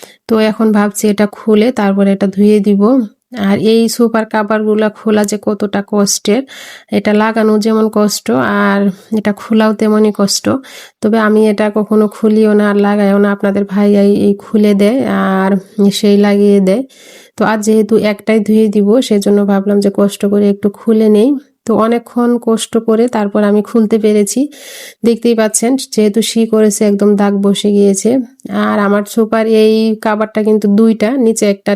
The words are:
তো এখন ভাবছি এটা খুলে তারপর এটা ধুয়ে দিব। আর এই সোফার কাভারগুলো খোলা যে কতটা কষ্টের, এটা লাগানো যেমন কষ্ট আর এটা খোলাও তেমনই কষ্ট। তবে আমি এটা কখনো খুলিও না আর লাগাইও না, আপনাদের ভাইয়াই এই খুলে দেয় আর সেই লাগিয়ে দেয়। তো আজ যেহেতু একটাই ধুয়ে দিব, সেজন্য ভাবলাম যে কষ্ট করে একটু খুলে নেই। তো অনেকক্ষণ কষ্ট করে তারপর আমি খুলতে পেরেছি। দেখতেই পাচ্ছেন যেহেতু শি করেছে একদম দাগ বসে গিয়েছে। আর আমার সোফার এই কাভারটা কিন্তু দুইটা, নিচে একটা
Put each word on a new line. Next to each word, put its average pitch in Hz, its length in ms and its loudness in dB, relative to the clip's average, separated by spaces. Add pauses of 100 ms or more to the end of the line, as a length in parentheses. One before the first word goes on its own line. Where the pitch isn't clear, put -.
(260)
তো 233 140 -2
এখন 220 320 0
ভাবছি 208 360 -2
এটা 208 240 0
খুলে 214 400 0
তারপর 202 340 0
এটা 196 200 0
ধুয়ে 208 340 2
দিব। 202 220 2 (560)
আর 202 260 0
এই 226 240 2
সোফার 226 380 0
কাভারগুলো 214 640 -2 (100)
খোলা 214 260 0
যে 202 180 -4
কতটা 202 460 -4
কষ্টের, 208 540 0 (500)
এটা 208 220 0
লাগানো 220 440 0
যেমন 220 280 0 (100)
কষ্ট 208 300 -2 (340)
আর 202 200 0 (360)
এটা 208 160 -2
খোলাও 220 420 0
তেমনই 214 460 0
কষ্ট। - 240 -2 (560)
তবে 220 180 0
আমি 214 220 2 (120)
এটা 214 220 -2
কখনো 214 340 0
খুলিও 214 460 0
না 208 140 2
আর 208 80 0 (100)
লাগাইও 202 320 2
না, 202 140 2
আপনাদের 202 320 -2
ভাইয়াই 202 460 2 (160)
এই 202 80 2
খুলে 208 400 0
দেয় 208 240 2 (320)
আর 190 200 0 (420)
সেই 202 260 0
লাগিয়ে 202 420 2
দেয়। 196 220 0 (520)
তো - 100 -4
আজ 214 200 0
যেহেতু 214 300 2 (180)
একটাই 220 280 -2
ধুয়ে 214 280 2
দিব, 208 200 0 (120)
সেজন্য 202 460 0
ভাবলাম 202 340 0
যে 202 140 0
কষ্ট 202 360 -2
করে 208 180 0
একটু 202 200 -2 (100)
খুলে 220 300 0
নেই। 214 220 4 (340)
তো 226 120 -2
অনেকক্ষণ 233 540 -2 (120)
কষ্ট 226 360 -4
করে 226 300 0
তারপর 214 320 -2 (100)
আমি 208 120 2
খুলতে 220 360 0
পেরেছি। 214 420 0 (640)
দেখতেই 233 300 0
পাচ্ছেন 220 360 -2 (220)
যেহেতু 214 300 0
শি - 240 -4
করেছে 220 380 0
একদম 208 320 2
দাগ 202 240 0
বসে 202 300 0
গিয়েছে। 202 400 2 (520)
আর 214 160 -2
আমার 202 240 0 (100)
সোফার 220 320 -2 (180)
এই 220 120 4 (280)
কাভারটা 214 400 -4
কিন্তু 214 240 0 (120)
দুইটা, 220 380 2
নিচে 226 300 0
একটা 202 300 -2